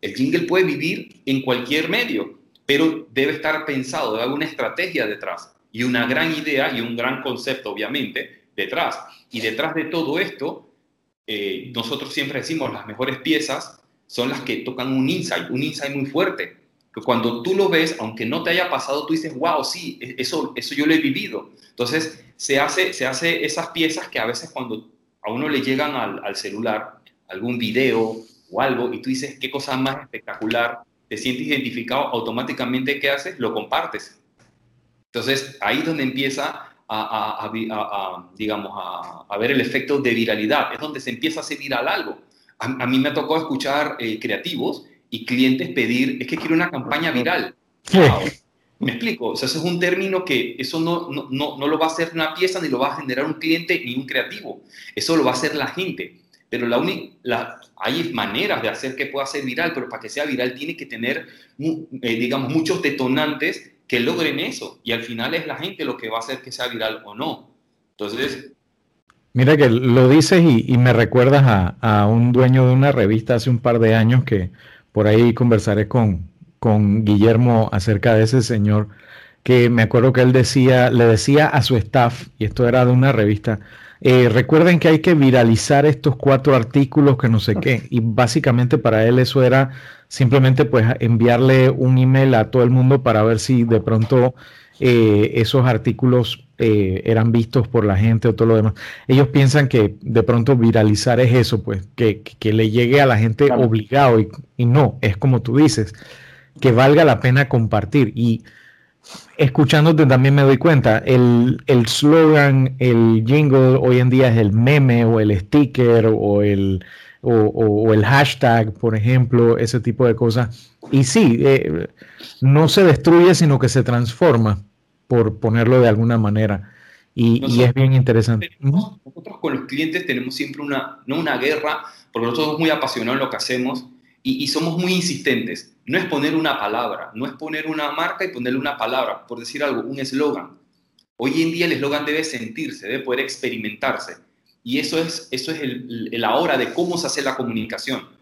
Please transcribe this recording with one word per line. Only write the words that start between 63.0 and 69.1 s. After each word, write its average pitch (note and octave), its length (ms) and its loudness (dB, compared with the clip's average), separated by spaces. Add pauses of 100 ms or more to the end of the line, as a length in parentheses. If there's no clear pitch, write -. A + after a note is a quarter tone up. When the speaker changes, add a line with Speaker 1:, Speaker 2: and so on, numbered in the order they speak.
Speaker 1:
que B2 120 -2
logren D3+ 380 -4
eso. - 460 -12
Y A2+ 80 -6
al A#2 100 -6
final A#2 320 -8
es E3+ 120 -6
la C3 100 -12
gente E3 280 -12
lo B2+ 120 -8
que A2+ 120 -14
va A2 80 -8
a A#2 40 -6
hacer B2 200 -12
que B2+ 120 -20
sea B2 160 -8
viral A2 360 -8
o G2+ 100 -20
no. C#3 360 -12 (420)
Entonces B2+ 600 -10 (800)